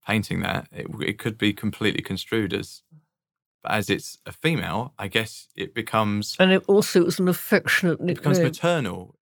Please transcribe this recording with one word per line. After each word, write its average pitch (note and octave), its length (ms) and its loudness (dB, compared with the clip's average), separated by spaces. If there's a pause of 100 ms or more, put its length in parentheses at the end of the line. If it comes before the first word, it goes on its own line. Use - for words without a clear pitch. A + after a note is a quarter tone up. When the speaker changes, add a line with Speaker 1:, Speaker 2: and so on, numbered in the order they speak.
Speaker 1:
painting G2+ 340 -2
that, - 320 -4
it, - 140 -10 (140)
it - 180 -2
could A2+ 200 -6
be G#2 140 2
completely G#2 500 -2
construed G2 500 -2
as, - 300 -6 (800)
but - 100 -4
as G#2 180 0
it's - 360 -2
a G2+ 60 -14
female, A2+ 680 -2
I G2+ 100 -6
guess A2 480 -2
it - 180 -8
becomes G#2+ 640 0
Speaker 2:
And F#3 140 6
it F#3+ 140 4
also, G3+ 340 4
it E3+ 60 4
was E3+ 120 -2
an F3+ 100 2
affectionate - 720 0
Speaker 1:
it E3+ 60 -4
becomes F3 320 2
Speaker 2:
nickname. E3+ 140 4
Speaker 1:
maternal. A#2 680 -2